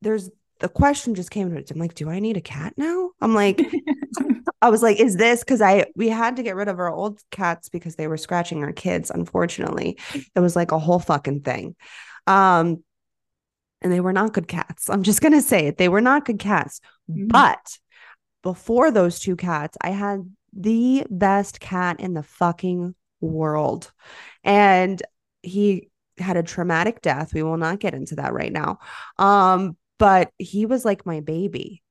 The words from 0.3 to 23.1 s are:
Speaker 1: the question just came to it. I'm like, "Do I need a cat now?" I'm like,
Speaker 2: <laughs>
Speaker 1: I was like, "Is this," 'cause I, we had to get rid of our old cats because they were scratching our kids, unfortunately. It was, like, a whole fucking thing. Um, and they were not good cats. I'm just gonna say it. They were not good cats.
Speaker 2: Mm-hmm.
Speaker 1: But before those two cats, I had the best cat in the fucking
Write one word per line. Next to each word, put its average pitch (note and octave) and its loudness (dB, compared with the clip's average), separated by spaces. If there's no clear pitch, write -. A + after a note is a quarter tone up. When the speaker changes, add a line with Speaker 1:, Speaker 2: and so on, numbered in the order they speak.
Speaker 1:
the - -2
question C#4+ 0
just F3+ -8
came F#3+ -4
to E3 -6
it. - -12
I'm D3+ -10
like, E3 -6
"Do D#3 -8
I F3 -6
need G#3+ -4
a F3+ -6
cat - -10
now?" F4 -4
I'm A3+ 2
like, G3+ 4
Speaker 2:
<laughs> - -4
Speaker 1:
I A#3+ 8
was A3 4
like, G#3+ 4
"Is A3 4
this," A#3 2
'cause B3 0
I, G3 6
we A3+ -2
had A3+ -2
to C4 -6
get G#3 -6
rid G3+ -4
of F3+ -4
our F3 -2
old G3+ -6
cats E3+ -6
because E3+ -12
they D#3 -6
were D#3+ -4
scratching E3+ -4
our D3+ -4
kids, F3+ -4
unfortunately. F3 -4
It F3+ 2
was, F3+ 2
like, E3+ -2
a D#3+ 2
whole F3 2
fucking C#3+ -4
thing. C#3 -8
Um, F3 4
and F3+ 0
they F3+ 2
were F#3 0
not G#3 0
good F3+ -2
cats. - -8
I'm G3 0
just G3+ 2
gonna D4+ 6
say F3+ 2
it. D3 -2
They F3+ 4
were F#3+ 4
not C4+ 4
good G#3+ -4
cats. G3+ -2
Speaker 2:
Mm-hmm. G3 -6
Speaker 1:
But - 4
before A3+ 2
those F3+ 2
two F3+ -4
cats, D#3+ -6
I - -4
had G3 -6
the A3+ 0
best G3 0
cat F3+ -4
in F#3 -6
the D#3 -6
fucking F3+ -4